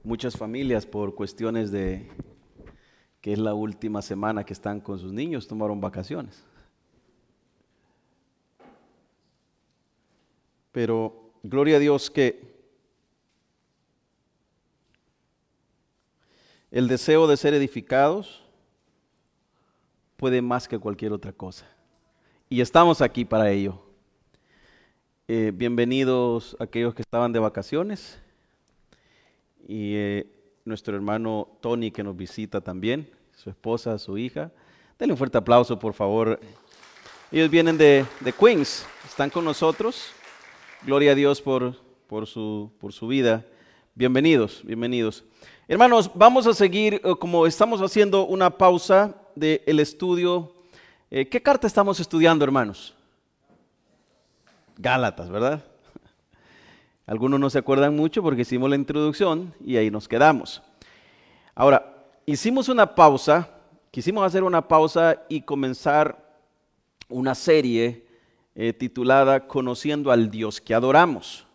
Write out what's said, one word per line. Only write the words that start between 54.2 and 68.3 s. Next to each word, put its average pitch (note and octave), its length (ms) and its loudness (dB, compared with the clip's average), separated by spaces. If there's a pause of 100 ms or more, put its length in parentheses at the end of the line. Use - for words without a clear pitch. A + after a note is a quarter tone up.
Gálatas, G#2+ 520 -2
¿verdad? B2+ 340 -2 (1400)
Algunos C3 320 -2
no C#3 100 0
se C#3+ 80 -2
acuerdan C#3 380 2
mucho D#3+ 260 -2
porque C#3 220 -2
hicimos B2+ 260 -2
la C#3 60 0
introducción D3+ 760 -2 (140)
y B2 120 -2
ahí G#2+ 120 2
nos G#2 180 -8
quedamos. C3+ 540 2 (960)
Ahora, - 500 4 (220)
hicimos A#3+ 420 -2
una A#3 240 4
pausa, D#3 560 4 (400)
quisimos G3 340 -4
hacer F#3 200 0
una F3 240 0
pausa D#3+ 600 2
y D3+ 140 -6
comenzar C#3+ 960 -2 (720)
una B2+ 260 -4
serie, A#2+ 720 0 (480)